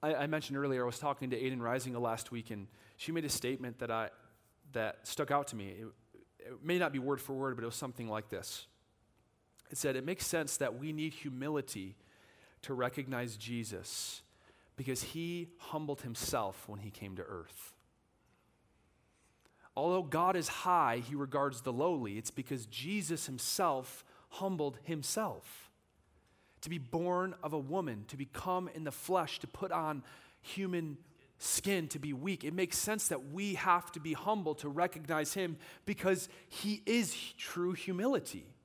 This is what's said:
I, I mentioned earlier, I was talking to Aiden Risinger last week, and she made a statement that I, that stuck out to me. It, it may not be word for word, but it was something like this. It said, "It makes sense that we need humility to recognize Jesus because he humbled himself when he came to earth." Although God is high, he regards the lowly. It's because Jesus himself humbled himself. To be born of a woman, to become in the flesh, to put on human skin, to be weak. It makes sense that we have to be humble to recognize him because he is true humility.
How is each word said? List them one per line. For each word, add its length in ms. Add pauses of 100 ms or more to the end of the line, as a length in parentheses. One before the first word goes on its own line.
I, 140
I 120
mentioned 300
earlier, 260
I 20
was 120
talking 340
to 60
Aiden 200
Risinger 420
last 320
week, 200
and 160 (280)
she 160
made 140
a 40
statement 500
that 120
I, 200 (600)
that 340
stuck 240
out 200
to 80
me. 140
It, 160 (520)
it 240
may 160
not 140
be 60
word 200
for 140
word, 240
but 60
it 20
was 100
something 320
like 220
this. 360 (1040)
It 80
said, 200
"It 80
makes 200
sense 300
that 240
we 140
need 180
humility 840 (640)
to 120
recognize 600
Jesus 840 (560)
because 260
he 540
humbled 420
himself 720
when 100
he 120
came 260
to 60
earth." 500 (2000)
Although 280
God 340
is 100
high, 580
he 80
regards 500
the 100
lowly. 440
It's 140
because 360
Jesus 580
himself 800 (240)
humbled 540
himself. 840 (1000)
To 60
be 80
born 640
of 120
a 40
woman, 520
to 80
become 580
in 80
the 80
flesh, 480
to 80
put 240
on 320 (380)
human 560 (400)
skin, 500
to 120
be 120
weak. 320
It 100
makes 240
sense 300
that 240
we 220
have 400
to 80
be 100
humble 440
to 120
recognize 640
him 220 (300)
because 420 (220)
he 360
is 300 (220)
true 340
humility. 760 (200)